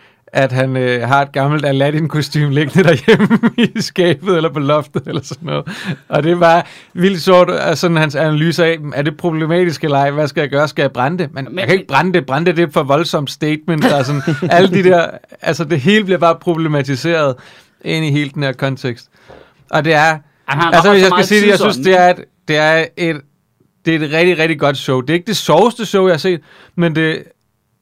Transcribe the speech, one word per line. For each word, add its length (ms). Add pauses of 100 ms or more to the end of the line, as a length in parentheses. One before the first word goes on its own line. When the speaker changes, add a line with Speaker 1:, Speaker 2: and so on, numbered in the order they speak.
(280)
Speaker 1:
at 240
han, 260
øh, 300
har 140
et 100
gammelt 340
Aladdin-kostume 880
liggende 360
derhjemme 500 (180)
<laughs> 180
i 60
skabet, 560
eller 120
på 100
loftet, 480
eller 140
sådan 240
noget. 220 (420)
Og 140
det 80
er 80
bare 240 (300)
vildt 280
sjovt, 280
at 280
sådan 200
hans 180
analyse 500
af, 120 (160)
er 80
det 160
problematisk 680
eller 140
ej? 140
Hvad 160
skal 140
jeg 80
gøre? 180
Skal 160
jeg 80
brænde 320
det? 100
Men 120
Speaker 2:
Men 140
Speaker 1:
jeg 80
kan 80
ikke 120
brænde 260
det. 120
Brænde 200
det, 120
det 100
er 40
for 120
voldsomt 480
statement. 520
Der 120
er 80
sådan, 180 (200)
<laughs> 160
alle 120
de 200
der, 200 (320)
altså, 220
det 180
hele 240
bliver 140
bare 160
problematiseret 1000 (500)
ind 200
i 60
hele 180
den 140
her 100
kontekst. 560 (640)
Og 140
det 80
er, 240 (280)
Speaker 2:
Han 140
har 120
Speaker 1:
altså, 0
Speaker 2:
ramt 20
Speaker 1:
hvis 100
Speaker 2:
så 80
Speaker 1:
jeg 80
skal 100
Speaker 2:
meget 180
Speaker 1:
sige 140
det, 60
jeg 120
synes, 160
Speaker 2:
tidsånden, 180
Speaker 1:
det 80
er 80
et, 160 (220)
det 100
er 280 (120)
et, 240 (640)
det 100
er 120
et 60
rigtig, 260
rigtig 200
godt 180
show. 240
Det 80
er 40
ikke 140
det 100
sjoveste 480
show, 220
jeg 60
har 40
set, 240 (340)
men 200
det, 280 (580)